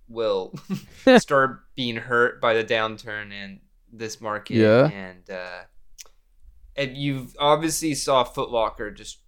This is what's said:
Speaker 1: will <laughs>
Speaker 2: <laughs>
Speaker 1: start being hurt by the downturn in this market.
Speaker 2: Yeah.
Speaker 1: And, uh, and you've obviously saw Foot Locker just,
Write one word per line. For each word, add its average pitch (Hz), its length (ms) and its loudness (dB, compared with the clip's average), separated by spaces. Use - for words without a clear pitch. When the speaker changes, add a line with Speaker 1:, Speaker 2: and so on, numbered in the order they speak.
Speaker 1:
will 107 460 -2
<laughs> - 180 -18
Speaker 2:
<laughs> 254 220 6
Speaker 1:
start 135 440 2
being 120 200 -4
hurt 120 460 0
by 120 120 2
the 113 100 2
downturn 107 680 -4
in 98 280 -14
this 110 260 -12
market. 107 360 -6
Speaker 2:
Yeah. 113 320 6
Speaker 1:
And, 92 420 -12
uh, 90 320 -12
and 135 220 -6
you've 135 420 -6
obviously 151 560 2
saw 135 280 2
Foot 127 260 -4
Locker 110 420 -2
just, 107 360 -18